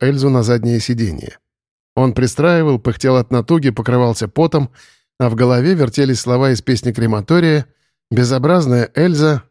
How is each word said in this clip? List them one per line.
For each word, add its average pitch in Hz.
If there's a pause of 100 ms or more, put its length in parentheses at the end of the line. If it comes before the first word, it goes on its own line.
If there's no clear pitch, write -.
Эльзу 139
на 127
заднее 117
сиденье. 113 (580)
Он 127
пристраивал, 147
пыхтел 127
от 123
натуги, 135
покрывался 120
потом, 151 (480)
а 123
в 113
голове 127
вертелись 135
слова 127
из 113
песни 123
«Крематория»: 131 (440)
«Безобразная 127
Эльза, 151